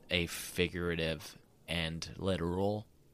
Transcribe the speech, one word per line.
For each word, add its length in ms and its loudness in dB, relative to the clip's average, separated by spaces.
a 160 4
figurative 1120 0
and 500 -2
literal 680 2